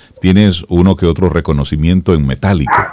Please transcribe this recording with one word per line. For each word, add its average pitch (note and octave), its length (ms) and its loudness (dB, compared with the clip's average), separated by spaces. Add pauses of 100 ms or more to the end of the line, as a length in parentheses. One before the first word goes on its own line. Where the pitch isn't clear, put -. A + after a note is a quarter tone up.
(220)
tienes F#2 460 2
uno F2+ 280 2
que F#2+ 100 -2
otro E2+ 240 0
reconocimiento D#2 840 -2
en D2+ 120 0
metálico. D2 480 -2 (200)